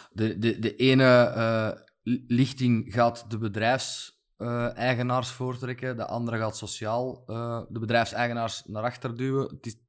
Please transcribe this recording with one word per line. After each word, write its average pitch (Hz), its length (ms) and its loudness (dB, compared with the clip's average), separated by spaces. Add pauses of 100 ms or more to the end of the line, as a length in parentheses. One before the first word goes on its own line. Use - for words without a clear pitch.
(120)
De, 110 260 0
de, 113 200 0
de 113 180 -2
ene, 131 280 6
eh, 113 680 6 (320)
li-, 120 240 -2
lichting 123 680 2
gaat 120 360 2
de 113 80 -6
bedrijfs-, 110 840 -2 (120)
eh, 120 400 -4
eigenaars 123 540 0
voortrekken, 127 680 -6
de 113 100 -8
andere 117 320 -4
gaat 110 180 -4
sociaal, 120 720 -6
eh, 117 420 -6
de - 100 -8
bedrijfseigenaars 117 840 0
naar 107 180 -8
achter 120 340 -6
duwen. 135 320 0
Het - 180 -14
is, 113 100 -10 (120)